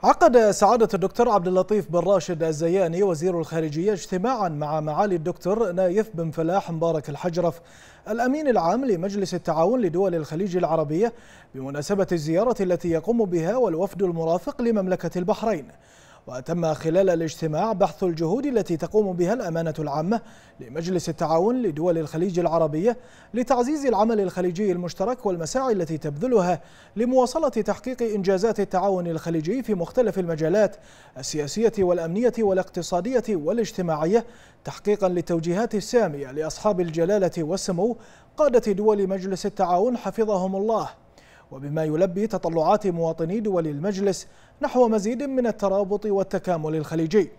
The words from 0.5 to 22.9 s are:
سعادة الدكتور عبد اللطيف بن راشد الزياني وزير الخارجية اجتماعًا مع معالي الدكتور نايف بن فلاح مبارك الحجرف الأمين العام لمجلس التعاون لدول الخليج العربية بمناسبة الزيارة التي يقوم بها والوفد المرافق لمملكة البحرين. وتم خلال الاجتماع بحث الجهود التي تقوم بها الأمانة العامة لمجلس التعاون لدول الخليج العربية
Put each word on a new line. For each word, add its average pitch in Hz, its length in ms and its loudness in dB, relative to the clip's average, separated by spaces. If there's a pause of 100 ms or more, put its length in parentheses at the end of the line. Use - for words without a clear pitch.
سعادة 214 440 4
الدكتور 190 340 2
عبد 196 200 2
اللطيف 185 420 0
بن 170 80 2
راشد 175 440 2
الزياني 165 600 0
وزير 175 360 0
الخارجية 160 540 -2
اجتماعًا 202 560 -2
مع 151 320 -4
معالي 165 340 0
الدكتور 180 580 -2
نايف 185 420 0
بن 165 160 -4
فلاح 165 400 -2
مبارك 165 380 -2
الحجرف 170 520 -2 (480)
الأمين 254 400 0
العام 214 360 2
لمجلس 196 500 -2
التعاون 175 460 2
لدول 180 340 2
الخليج 170 420 -2
العربية 165 560 0 (420)
بمناسبة 143 580 -2
الزيارة 180 500 0
التي 175 280 0
يقوم 214 340 0
بها 175 320 0
والوفد 190 460 0
المرافق 175 600 0
لمملكة 185 560 0
البحرين. 180 500 -2 (580)
وتم 156 480 -2
خلال 175 360 2
الاجتماع 165 640 -2
بحث 185 320 0
الجهود 175 420 0
التي 208 300 0
تقوم 196 360 0
بها 175 200 0
الأمانة 165 460 -2
العامة 156 420 -2 (400)
لمجلس 165 480 -4
التعاون 170 540 2
لدول 165 360 0
الخليج 165 400 -2
العربية 165 580 2 (380)